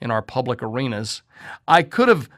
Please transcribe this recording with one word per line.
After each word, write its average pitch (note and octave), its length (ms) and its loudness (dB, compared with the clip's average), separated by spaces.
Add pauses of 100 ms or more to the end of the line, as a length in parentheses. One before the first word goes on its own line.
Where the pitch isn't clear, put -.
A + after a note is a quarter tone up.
in A#2 100 -6
our A2 120 -2
public B2 400 -4
arenas. A2+ 600 -6 (460)
I E3 140 6
could - 260 2
have D#3+ 300 4